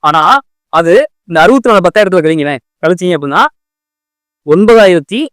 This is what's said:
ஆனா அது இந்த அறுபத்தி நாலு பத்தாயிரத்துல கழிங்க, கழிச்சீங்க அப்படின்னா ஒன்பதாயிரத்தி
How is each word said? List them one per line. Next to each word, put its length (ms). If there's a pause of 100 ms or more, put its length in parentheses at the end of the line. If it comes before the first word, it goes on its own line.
ஆனா 140 (520)
அது 200 (340)
இந்த 140
அறுபத்தி 280
நாலு 160
பத்தாயிரத்துல 400
கழிங்க, 300 (260)
கழிச்சீங்க 360
அப்படின்னா 260 (1040)
ஒன்பதாயிரத்தி 760 (120)